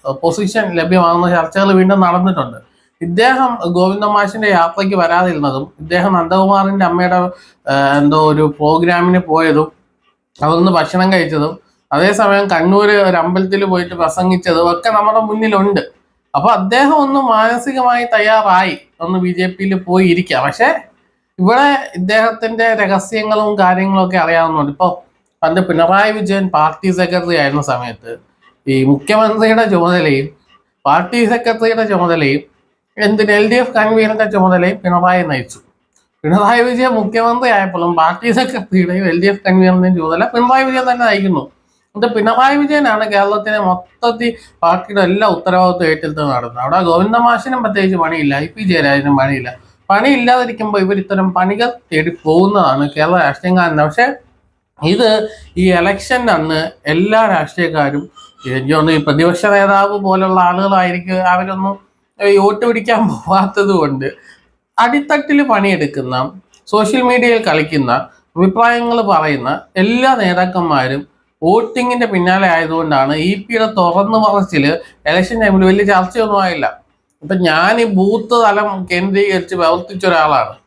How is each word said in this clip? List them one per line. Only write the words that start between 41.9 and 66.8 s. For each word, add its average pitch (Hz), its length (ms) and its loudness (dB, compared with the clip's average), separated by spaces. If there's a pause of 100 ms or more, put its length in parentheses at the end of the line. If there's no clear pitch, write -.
എന്നിട്ട് 220 220 -2
പിണറായി 254 400 2
വിജയനാണ് 277 560 0
കേരളത്തിലെ 208 460 0
മൊത്തത്തിൽ 226 720 -2 (300)
പാർട്ടിയുടെ 185 400 0
എല്ലാ 196 260 2
ഉത്തരവാദിത്വം 180 640 0
ഏറ്റെടുത്ത് 156 320 -4
നടത്തുന്നത്. 120 400 -4
അവിടെ 160 200 0
ഗോവിന്ദ 185 340 0
മാഷിനും 240 460 0
പ്രത്യേകിച്ച് 190 340 -2
പണിയില്ല, 160 420 -2
ഇ 156 160 -6
പി 220 80 -10
ജയരാജനും 143 540 0
പണിയില്ല. 135 340 -2 (400)
പണിയില്ലാതിരിക്കുമ്പോൾ 240 880 0
ഇവർ 190 160 0
ഇത്തരം 190 360 -2
പണികൾ 202 360 0 (240)
തേടി 156 180 -2 (140)
പോകുന്നതാണ് 156 720 2
കേരള 165 220 0
രാഷ്ട്രീയം 170 380 0
കാണുന്നത്. 156 300 2
പക്ഷേ 240 220 0 (680)
ഇത് 214 500 0 (280)
ഈ 180 160 0
ഇലക്ഷൻ്റെ 202 600 0
അന്ന് 160 380 -2 (160)
എല്ലാ 196 400 2
രാഷ്ട്രീയക്കാരും, 151 760 -2 (440)
എനിക്ക് 131 280 -2
തോന്നുന്നു 156 260 2
ഈ 151 40 -8
പ്രതിപക്ഷ 165 420 0
നേതാവ് 202 520 2
പോലുള്ള 190 420 0
ആളുകളായിരിക്കും, 180 880 0
അവരൊന്നും 190 480 -2 (440)
ഈ 202 160 4
വോട്ട് 208 300 2
പിടിക്കാൻ 226 420 0
പോവാത്തത് 196 640 -2
കൊണ്ട് 139 360 -2 (720)
അടിത്തട്ടിൽ 285 640 0
പണിയെടുക്കുന്ന, 151 880 -2 (340)
സോഷ്യൽ 214 360 0